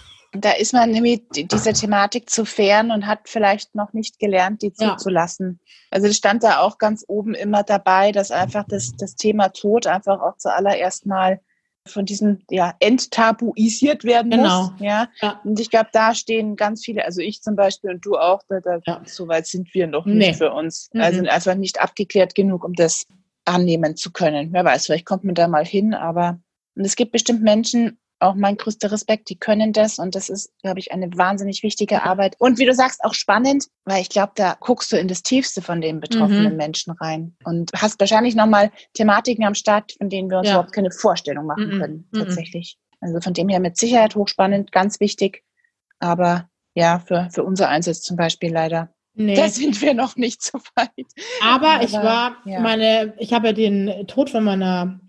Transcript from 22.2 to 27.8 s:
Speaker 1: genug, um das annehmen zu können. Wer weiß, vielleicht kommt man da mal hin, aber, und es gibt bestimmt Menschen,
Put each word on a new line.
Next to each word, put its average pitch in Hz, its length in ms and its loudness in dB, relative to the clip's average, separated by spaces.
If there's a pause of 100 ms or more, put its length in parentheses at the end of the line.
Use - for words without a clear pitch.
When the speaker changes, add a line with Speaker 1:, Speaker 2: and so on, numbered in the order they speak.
Speaker 1:
genug, 190 280 0
um 180 100 -8
das 170 320 0 (380)
annehmen 165 540 0
zu - 160 -10
können. 156 400 0
Wer 180 100 2
weiß, 143 220 2
vielleicht 160 200 -2
kommt - 200 -4
man 180 100 -2
da 170 140 4
mal 160 160 2
hin, 202 300 0
aber, 175 440 -4 (380)
und 196 80 -4
es 196 100 -4
gibt 240 160 -2
bestimmt 233 300 0
Menschen, 226 560 2 (220)